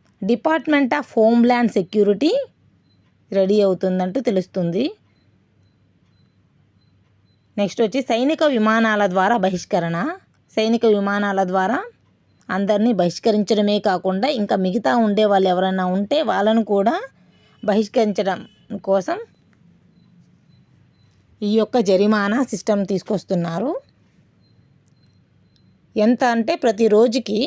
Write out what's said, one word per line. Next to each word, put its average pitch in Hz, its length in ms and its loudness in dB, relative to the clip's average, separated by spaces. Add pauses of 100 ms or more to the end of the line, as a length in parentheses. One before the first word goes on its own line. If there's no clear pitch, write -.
(220)
Department 285 680 0
of 294 180 -4
Homeland 233 640 2
Security 208 600 0 (1000)
రెడీ 196 280 2
అవుతుందంటూ 185 600 0
తెలుస్తుంది. 190 600 -2 (2750)
నెక్స్ట్ 202 260 -2
వచ్చి 226 200 0
సైనిక 269 420 0
విమానాల 220 640 2
ద్వారా 214 300 2
బహిష్కరణ. 180 600 -2 (560)
సైనిక 226 340 0
విమానాల 202 580 0
ద్వారా 190 340 0 (680)
అందరినీ 208 440 0
బహిష్కరించడమే 208 840 0
కాకుండా 190 500 -2
ఇంకా 220 280 -2
మిగతా 190 400 0
ఉండే 214 280 2
వాళ్ళు 196 240 2
ఎవరైనా 185 380 0
ఉంటే 202 360 -2
వాళ్ళను 214 420 0
కూడా 208 300 0 (680)
బహిష్కరించడం 202 800 -2 (440)
కోసం 196 340 -2 (2250)
ఈ 208 100 -2
యొక్క 220 260 0
జరిమానా 202 640 2
సిస్టమ్ 208 440 -4
తీసుకొస్తున్నారు. 180 840 -4 (2250)
ఎంత 226 280 2
అంటే 233 320 0
ప్రతి 226 320 2
రోజుకి 220 580 2